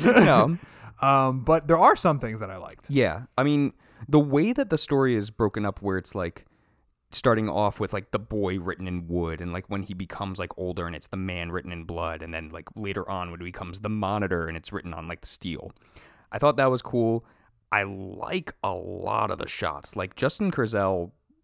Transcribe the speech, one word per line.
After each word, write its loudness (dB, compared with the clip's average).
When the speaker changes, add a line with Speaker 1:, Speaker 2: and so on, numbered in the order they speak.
Speaker 1:
<laughs> 10
No. 6
Speaker 2:
<laughs> -20
Um, 4
but 4
there 6
are 10
some 2
things -6
that -8
I -10
liked. -14
Speaker 1:
Yeah. 2
I 4
mean, 4
the 8
way 4
that 0
the 2
story 2
is -2
broken 0
up -6
where 0
it's -8
like, -6
starting 2
off 0
with, -4
like, -6
the -2
boy -2
written -8
in -6
wood, -2
and, -8
like, -8
when -4
he -10
becomes, -8
like, -10
older -4
and -8
it's -14
the -10
man -6
written -8
in -10
blood, -6
and -12
then, -8
like, -14
later -6
on -6
when -12
it -12
becomes -12
the -6
monitor -2
and -8
it's -14
written -10
on, -12
like, -12
the -16
steel. -10
I -6
thought 4
that 4
was 0
cool. 0
I 2
like -8
a -2
lot -2
of -4
the -8
shots. -6
Like, -6
Justin 0
Kurzel 0